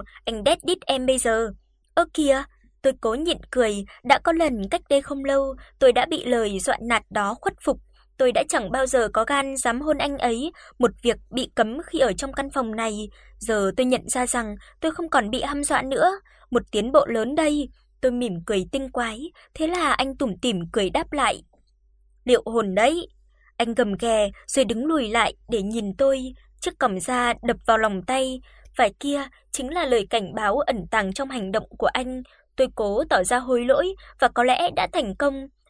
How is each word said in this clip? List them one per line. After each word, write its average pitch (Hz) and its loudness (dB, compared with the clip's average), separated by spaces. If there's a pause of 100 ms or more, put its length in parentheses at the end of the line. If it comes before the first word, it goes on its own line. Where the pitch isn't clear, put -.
(240)
anh 220 -4
đét 320 4
đít 359 0
em 262 -2
bây 262 4
giờ." 226 0 (460)
"Ơ 233 4 (100)
kìa," 277 2 (400)
tôi 269 4
cố 226 0
nhịn 320 -2 (120)
cười, 208 0 (200)
đã 269 6
có 339 4
lần 277 0
cách 349 0 (100)
đây 277 4
không 277 -8
lâu, 277 0 (240)
tôi 254 8
đã 240 0
bị 311 -4
lời 220 0
dọa - 0 (120)
nạt 233 2
đó 202 -2
khuất 392 -4 (100)
phục. 277 0 (420)
Tôi 254 4
đã - 2
chẳng 233 -2
bao 262 0
giờ 233 2
có 220 2
gan 277 -2
dám 240 -2
hôn 294 0
anh 277 -2
ấy, 247 -2 (260)
một 247 4 (120)
việc 233 2 (140)
bị 247 -4
cấm 226 0
khi 339 -4
ở 254 4
trong 269 -8
căn 277 -6
phòng 226 -4
này. 214 -6 (300)
Giờ 214 0
tôi 254 2
nhận 254 0
ra 247 -2
rằng 226 -2 (260)
tôi 320 0
không 330 -8
còn 214 2
bị 247 -4
hăm 285 -4
dọa 277 0
nữa. 269 2 (400)
Một 240 2 (100)
tiến 226 -2
bộ 294 6
lớn 226 -2
đây. 302 0 (320)
Tôi 254 2
mỉm 240 -2 (140)
cười 190 0
tinh 269 -4
quái, 233 -6 (340)
thế 311 -2
là 330 0
anh 269 -2
tủm 262 -2 (120)
tỉm 240 0 (160)
cười 196 0
đáp 311 -2
lại. 262 0 (840)
"Liệu 247 4
hồn 220 0
đấy." 285 2 (480)
Anh 233 -2
gầm 214 2
ghè 220 2 (160)
rồi 269 2
đứng 226 -2
lùi 302 0
lại 214 0 (140)
để 220 -2
nhìn 202 -4
tôi, 262 2 (380)
chiếc - -6
còng 196 0
da 247 0
đập 233 0 (100)
vào 226 6
lòng 208 0
tay. 262 -2 (360)
Phải 214 4
kia, 285 -2 (300)
chính 262 -6
là 339 -2
lời 233 2
cảnh 202 -2
báo 214 0
ẩn 277 0 (140)
tàng 202 0
trong 269 -6
hành 208 -6
động 220 -2 (100)
của 214 2
anh. 254 -2 (340)
Tôi 254 4
cố 214 0
tỏ 196 4
ra 247 2
hối 247 0
lỗi 339 2 (260)
và 254 6
có 240 0
lẽ 262 2
đã - 0
thành 226 -4
công. 285 0 (360)